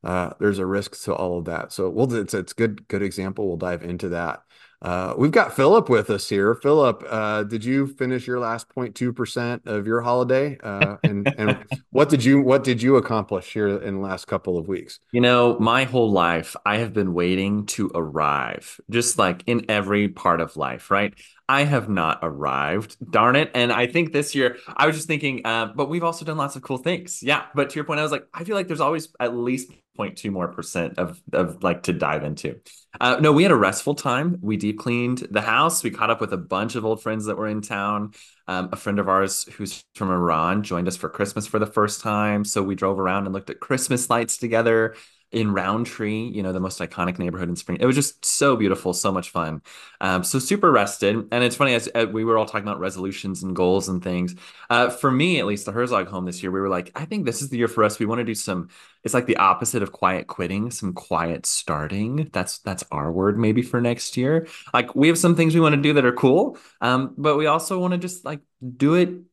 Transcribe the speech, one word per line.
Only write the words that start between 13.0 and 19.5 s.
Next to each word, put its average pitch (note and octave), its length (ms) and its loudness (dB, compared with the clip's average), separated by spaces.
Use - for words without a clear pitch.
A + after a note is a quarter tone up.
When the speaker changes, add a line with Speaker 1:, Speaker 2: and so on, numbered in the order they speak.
Speaker 1:
here G#2+ 140 0
in G2+ 300 -2
the F#2+ 40 -4
last F#2+ 240 -6
couple F#2 320 -2
of E2 100 -4
weeks? - 320 -6
Speaker 2:
You B2 100 2
know, A#2+ 380 6
my A#2 240 4
whole A#2 280 2
life, E2+ 440 2
I G#2 120 2
have A2+ 160 -2
been G2 200 0
waiting F#2+ 540 0
to - 260 -4
arrive, D2 840 -2
just, A#2 300 0
like, F2+ 260 2
in A#2 240 0